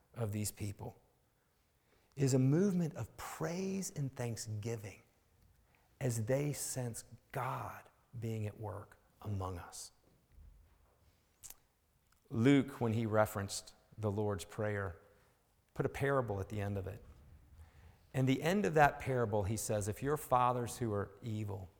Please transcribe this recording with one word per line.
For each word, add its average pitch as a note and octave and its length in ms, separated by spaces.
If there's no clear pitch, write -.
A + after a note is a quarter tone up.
of A2 160
these G#2 180
people - 500
is C#3 180
a C3+ 40
movement E3 560
of - 220
praise F#3 800
and C#3 180
thanksgiving A2 880
as A#2 240
they C#3 280
sense - 520
God B2+ 560
being A2 260
at - 140
work G2+ 360
among F#2+ 360
us. - 340
Luke, C3+ 500
when A#2 120
he A2+ 140
referenced G#2+ 680
the G#2+ 120
Lord's G#2 340
Prayer, G2+ 520
put C#3 120
a - 20
parable B2+ 520
at F#2+ 80
the G#2+ 120
end G2+ 160
of F#2+ 100
it. G2+ 140
And C3 160
the C3 140
end G3 220
of E3+ 100
that D3 260
parable, A2+ 420
he G#2 140
says, G#2 320
"If G#2 120
your C#3+ 160
fathers B2 600
who A2+ 140
are G2 180
evil G2+ 460